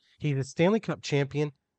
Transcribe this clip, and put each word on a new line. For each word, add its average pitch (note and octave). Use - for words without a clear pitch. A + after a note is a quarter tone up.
he's C#3+
a C3+
Stanley F#3
Cup -
champion. C#3+